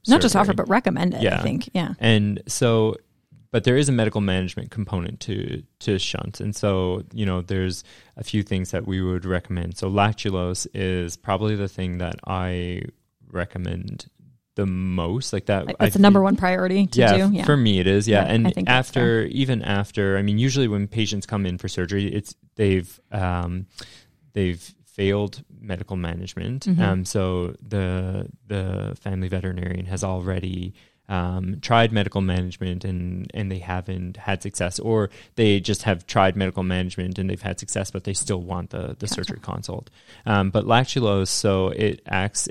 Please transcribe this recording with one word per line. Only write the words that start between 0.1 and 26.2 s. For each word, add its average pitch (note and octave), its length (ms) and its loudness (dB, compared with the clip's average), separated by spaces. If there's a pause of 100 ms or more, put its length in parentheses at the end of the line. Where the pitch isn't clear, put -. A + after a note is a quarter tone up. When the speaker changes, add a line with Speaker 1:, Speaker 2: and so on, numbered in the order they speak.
Speaker 1:
just A#3 140 4
offer, G3 120 4
Speaker 2:
surgery. G3 80 2
Speaker 1:
but - 140 -2
recommend F3+ 440 2
it, - 40 -6
I - 40 -6
Speaker 2:
Yeah. F#2 220 2
Speaker 1:
think. - 300 -2
Yeah. F3+ 260 -2
Speaker 2:
And G#2 480 2
so, A2+ 480 2 (560)
but A#2 120 2
there B2+ 140 4
is C#3+ 120 4
a - 20 4
medical A2 300 2
management F#2 500 -2
component F#2+ 500 -6
to, - 420 -6 (160)
to G2+ 180 0
shunts. - 420 -6
And G2 160 -4
so, F#2+ 480 0 (100)
you G#2+ 120 -4
know, F#2 160 0
there's F#2 420 -4 (340)
a - 60 -10
few G#2 200 -2
things F#2 280 -4
that F2+ 160 -4
we F#2+ 140 -2
would F#2 240 -2
recommend. F2+ 520 -4
So F#2+ 120 -4
lactulose F#2+ 840 0
is F#2 440 -4
probably G#2 380 -2
the G2+ 120 -4
thing F2+ 320 -6
that F2 280 -6
I F2+ 560 -4 (440)
recommend F2+ 800 -8 (480)
the G2+ 100 0
most. F#2 680 -2
Like G2 140 -4
that, F#2+ 220 0
Speaker 1:
Like, - 120 -6
Speaker 2:
I - 60 4
Speaker 1:
that's - 100 2
the G3 60 6
number G3+ 180 10
Speaker 2:
think F#3+ 60 6
Speaker 1:
one G3 100 2
priority F#3 520 2
to - 120 0
Speaker 2:
Yeah, A2 180 8
Speaker 1:
do? F#3+ 80 4
Speaker 2:
f-, G3+ 60 4
Speaker 1:
Yeah. - 140 0
Speaker 2:
for D3 100 6
me A2 240 4
it F#2 80 4
is, G2+ 200 4
yeah. G2+ 180 6
Speaker 1:
Yeah, E2+ 80 2
Speaker 2:
And A2+ 140 4
Speaker 1:
I - 40 4
think F#2 160 -2
that's B2+ 240 4
fair. B2 120 2 (200)
Speaker 2:
after, - 40 -2
even C3 340 0
after, G2 560 0
I G2 40 0
mean, G#2 160 2
usually B2+ 300 2
when G#2 200 0
patients G#2 380 -2
come G2+ 200 -2
in F2 120 -2
for F#2+ 100 -8
surgery, F#2+ 400 -2
it's, - 280 -6 (200)
they've, F#2+ 440 0 (120)
um, F2+ 560 -2 (680)
they've F2+ 280 -2 (240)
failed G2+ 580 -2 (180)
medical F#2+ 340 -8
management. F2+ 720 -6